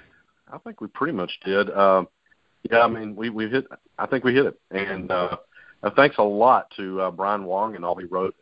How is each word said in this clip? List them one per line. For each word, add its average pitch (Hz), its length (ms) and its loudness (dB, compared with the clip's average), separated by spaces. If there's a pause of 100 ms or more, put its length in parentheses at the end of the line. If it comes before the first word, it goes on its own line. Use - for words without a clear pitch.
(520)
I 139 80 -16
think 226 220 -18
we 107 60 -8
pretty - 260 -6
much 90 180 -6 (120)
did. 98 280 0
Um, 95 360 4 (600)
yeah, 117 100 4
I 117 80 8
mean, 110 280 -8
we, 113 140 -8
we 110 200 -6
hit, 127 160 -2 (320)
I - 80 -4
think 127 180 -4
we 113 100 2
hit 135 120 4
it. - 140 -6 (120)
And, 95 400 -6
uh, 90 260 -2 (460)
uh, 104 120 -2
thanks 139 220 4
a 113 60 4
lot 107 540 4
to, 95 220 -6
uh, 92 120 -2
Brian 98 340 -4
Wong 101 300 -4
and 87 100 -10
all 87 100 -2
he 92 100 -8
wrote 92 360 -4